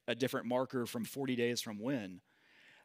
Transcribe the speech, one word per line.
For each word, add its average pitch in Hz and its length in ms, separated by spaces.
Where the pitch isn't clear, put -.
a 117 80
different 123 320
marker 123 380
from 113 200
forty 131 300
days 120 260
from 104 180
when. 104 420